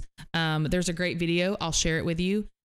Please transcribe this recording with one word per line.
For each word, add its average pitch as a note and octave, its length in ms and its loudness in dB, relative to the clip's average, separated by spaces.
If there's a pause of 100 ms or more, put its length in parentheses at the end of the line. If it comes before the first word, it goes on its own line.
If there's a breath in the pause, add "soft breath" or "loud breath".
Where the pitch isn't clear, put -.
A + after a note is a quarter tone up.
(340 loud breath)
um, D#3 300 2
there's F3 240 0
a F3 60 -2
great E3+ 260 -2
video, F3 400 2
I'll E3 140 -2
share D#3+ 260 2
it - 60 -2
with E3+ 160 0
you, G3+ 260 0 (180)